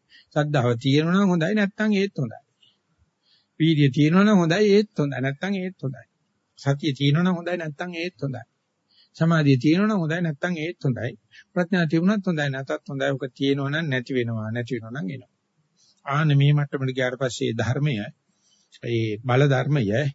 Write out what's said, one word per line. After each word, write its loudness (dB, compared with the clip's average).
ශ්‍රද්ධාව 0
තියෙනවා 2
නම් 4
හොඳයි, 0
නැත්නම් 0
ඒත් 0
හොඳයි. -6
වීර්යය 4
තියෙනවා 4
නම් 6
හොඳයි, 2
ඒත් 4
හොඳයි, -2
නැත්නම් -4
ඒත් -8
හොඳයි. -10
සතිය -2
තියෙනවා 2
නම් 0
හොඳයි, -4
නැත්නම් -8
ඒත් -8
හොඳයි. -8
සමාධිය 4
තියෙනවා 2
නම් 0
හොඳයි, -2
නැත්නම් -4
ඒත් -8
හොඳයි. -4
ප්‍රඥා 0
තිබුණත් 0
හොඳයි, -2
නැතත් -6
හොඳයි. -4
ඔක -4
තියෙනවා -2
නම් -4
නැති -4
වෙනවා, -2
නැති -6
වෙනවා -8
නම් -8
එනවා. -12
ආන්න 0
මේ 6
මට්ටමට -2
ගියාට -2
පස්සේ -2
ධර්මය, -2
ඒ -2
බල 0
ධර්මය, 0